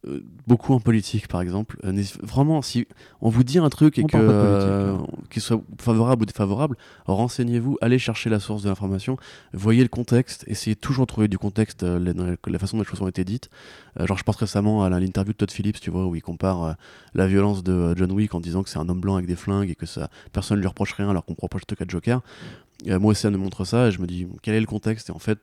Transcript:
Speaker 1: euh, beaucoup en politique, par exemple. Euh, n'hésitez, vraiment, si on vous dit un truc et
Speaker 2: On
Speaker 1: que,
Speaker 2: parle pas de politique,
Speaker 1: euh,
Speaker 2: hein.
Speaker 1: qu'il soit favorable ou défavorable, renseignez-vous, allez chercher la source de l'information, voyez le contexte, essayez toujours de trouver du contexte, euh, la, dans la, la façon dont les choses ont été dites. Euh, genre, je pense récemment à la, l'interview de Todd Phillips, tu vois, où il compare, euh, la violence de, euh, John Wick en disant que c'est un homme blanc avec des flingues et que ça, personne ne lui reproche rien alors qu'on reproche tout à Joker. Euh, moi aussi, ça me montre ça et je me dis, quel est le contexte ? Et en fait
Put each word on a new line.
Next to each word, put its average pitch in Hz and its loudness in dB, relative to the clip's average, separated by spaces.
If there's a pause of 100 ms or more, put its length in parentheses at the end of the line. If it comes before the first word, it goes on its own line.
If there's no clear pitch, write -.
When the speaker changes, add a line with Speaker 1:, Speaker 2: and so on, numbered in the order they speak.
Speaker 1:
euh, 69 -8 (240)
beaucoup 120 4
en 127 4
politique, 110 0
par 90 -2
exemple. 92 -6
Euh, 95 -2
n'hésitez, 98 -4
vraiment, 147 0
si 120 -4 (340)
on 113 2
vous 117 4
dit 135 2
un 156 4
truc 151 4
et 151 2
Speaker 2:
On 156 2
Speaker 1:
que, - 0
Speaker 2:
parle 110 6
pas 104 8
de 104 6
politique, 98 4
Speaker 1:
euh, 98 0
Speaker 2:
hein. 85 -4 (240)
Speaker 1:
qu'il 107 -4
soit 113 0 (180)
favorable 117 2
ou - 2
défavorable, 110 -2 (300)
renseignez-vous, 120 0
allez 123 4
chercher 113 -4
la 107 2
source 104 -6
de 101 0
l'information, 98 -2 (360)
voyez 113 4
le 117 4
contexte, - 0
essayez 107 -4
toujours 131 0
de - -14
trouver 107 2
du 95 0
contexte, 107 -2
euh, 90 0
la, 90 0
dans 90 -2
la, 87 -2 (120)
la 85 -4
façon 98 -4
dont 104 0
les - -6
choses 92 -8
ont 95 -2
été 92 -2
dites. 101 -6 (500)
Euh, 85 -2
genre, 95 0
je - -8
pense 110 0
récemment 104 2
à 92 4
la, 90 2
l'interview 98 0
de - -6
Todd 101 -2
Phillips, 104 -4
tu 87 -6
vois, 92 0
où 85 -4
il 80 -6
compare, 87 -2
euh, 80 -2 (400)
la 95 2
violence 98 2
de, 92 0
euh, 87 2
John 92 0
Wick 104 0
en 87 -2
disant 85 -2
que - -8
c'est - -6
un 85 -4
homme 90 -2
blanc 98 0
avec 90 -2
des 87 -2
flingues 98 -2
et 80 -6
que 82 -10
ça, - -8 (220)
personne - -2
ne 101 0
lui 92 0
reproche - -4
rien 101 -2
alors 92 0
qu'on 82 -8
reproche 92 -8
tout - -6
à 90 -6
Joker. 117 -2 (680)
Euh, 92 0
moi 107 6
aussi, 101 2
ça 107 2
me 101 0
montre 95 -4
ça 120 2
et 107 4
je 90 -4
me 87 -4
dis, 90 -6 (140)
quel 107 -2
est 113 2
le 110 0
contexte ? 110 -4
Et - -10
en 80 -10
fait 107 -2